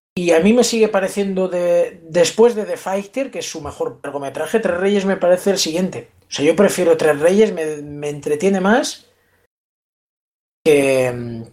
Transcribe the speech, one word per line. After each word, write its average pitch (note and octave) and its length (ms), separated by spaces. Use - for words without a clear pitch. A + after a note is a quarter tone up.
y F3 160
a D#3+ 80
mí G3+ 120
me A#3+ 120
sigue A3 240
pareciendo F#3+ 580
de, F3 640
después F3 480
de G#3 80
The F3 120
Fighter, G3+ 540
que F#3 80
es D#3 100
su D#3+ 120
mejor D3 420
largometraje, C#3+ 560
Tres F3+ 180
Reyes G3 280
me F#3+ 120
parece F3+ 360
el F3 60
siguiente. E3+ 520
O - 120
sea, C#3 100
yo D#3 120
prefiero F3 400
Tres D3+ 240
Reyes, G3 320
me, D#3 240
me D3 320
entretiene D3+ 520
más A#3 460
que, B2+ 880